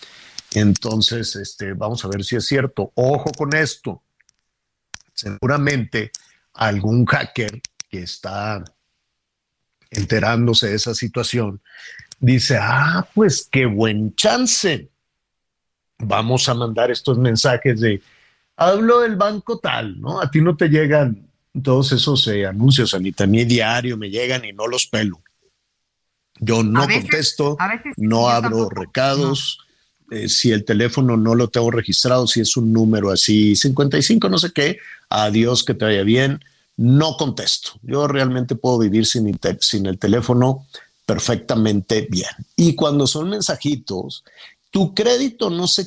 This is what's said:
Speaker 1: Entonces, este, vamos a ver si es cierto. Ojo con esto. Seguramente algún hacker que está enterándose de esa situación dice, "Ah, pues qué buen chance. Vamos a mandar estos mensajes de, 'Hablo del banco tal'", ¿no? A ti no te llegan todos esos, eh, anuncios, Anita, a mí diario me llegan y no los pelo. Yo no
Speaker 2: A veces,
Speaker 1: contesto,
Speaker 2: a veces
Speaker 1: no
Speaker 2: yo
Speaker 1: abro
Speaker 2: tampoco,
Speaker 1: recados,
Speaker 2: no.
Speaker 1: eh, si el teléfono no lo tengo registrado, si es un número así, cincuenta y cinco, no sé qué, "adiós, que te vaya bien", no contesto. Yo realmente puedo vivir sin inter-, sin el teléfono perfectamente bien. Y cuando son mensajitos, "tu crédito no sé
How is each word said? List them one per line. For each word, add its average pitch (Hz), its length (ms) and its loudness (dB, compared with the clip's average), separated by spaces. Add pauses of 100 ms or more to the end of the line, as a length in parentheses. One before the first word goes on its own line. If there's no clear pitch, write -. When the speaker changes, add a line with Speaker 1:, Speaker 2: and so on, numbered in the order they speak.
(540)
Speaker 1:
Entonces, 107 840 0
este, 98 380 -10
vamos 107 300 -6
a 98 40 -8
ver 98 160 -6
si 123 120 -4
es 107 100 -4
cierto. 127 480 -2
Ojo 135 420 0
con 147 180 -4
esto. 135 460 -4 (1120)
Seguramente 117 960 -4 (440)
algún 107 500 0
hacker 120 560 -4 (300)
que 92 120 -10
está 98 640 -8 (1300)
enterándose 113 800 0
de 104 80 -2
esa 110 180 -4
situación 113 640 -4 (580)
dice, 127 400 2
"Ah, - 560 0
pues 208 360 2
qué 131 160 2
buen 107 480 0
chance. 214 720 0 (1120)
Vamos 113 500 0
a 123 60 0
mandar 117 360 0
estos 120 280 0
mensajes 123 600 2
de, 110 220 0 (560)
'Hablo 220 440 4
del 226 160 0
banco 214 420 -2
tal'", 110 420 -6
¿no? 147 220 -6
A 139 80 -4
ti 156 100 2
no 160 160 4
te 170 120 2
llegan 147 600 2 (340)
todos 135 300 2
esos, 120 340 2
eh, 101 200 0
anuncios, 113 480 4
Anita, 95 280 -2
a 98 60 4
mí 113 160 4
diario 120 520 0
me 104 140 -10
llegan 123 340 -4
y 104 80 -14
no 104 140 -6
los 123 220 -4
pelo. 101 340 -2 (1160)
Yo 113 240 0
no 113 180 2
Speaker 2:
A 139 60 2
veces, - 140 0
Speaker 1:
contesto, 147 580 -2
Speaker 2:
a 190 80 -2
veces 240 280 -10
Speaker 1:
no 110 260 2
Speaker 2:
yo 120 60 4
Speaker 1:
abro 117 280 2
Speaker 2:
tampoco, 110 180 -2
Speaker 1:
recados, 135 840 -2 (500)
Speaker 2:
no. 117 60 -10
Speaker 1:
eh, 104 120 -6
si 120 220 2
el 104 140 0
teléfono 120 520 2
no 113 200 4
lo 120 140 2
tengo 117 200 0
registrado, 117 560 0
si 117 140 0
es - 160 0
un 113 160 2
número 110 400 2
así, 107 420 4
cincuenta 139 420 0
y 143 60 2
cinco, 220 260 2
no 185 100 0
sé 170 140 -2
qué, 151 260 -2 (300)
"adiós, 110 540 2
que 120 120 -2
te 104 100 -6
vaya 104 180 2
bien", 131 420 0 (320)
no 139 400 4
contesto. - 640 -4
Yo 139 260 -2
realmente 127 480 -2
puedo 123 240 0
vivir 107 260 2
sin 110 220 0
inter-, 92 320 -4
sin 98 260 -2
el 95 140 -6
teléfono 123 680 2 (400)
perfectamente 107 1040 0
bien. - 240 -6 (220)
Y 170 180 4
cuando 143 320 0
son 156 240 -4
mensajitos, 143 920 -6 (480)
"tu 196 200 0
crédito 240 580 0
no 175 180 -2
sé 185 180 -2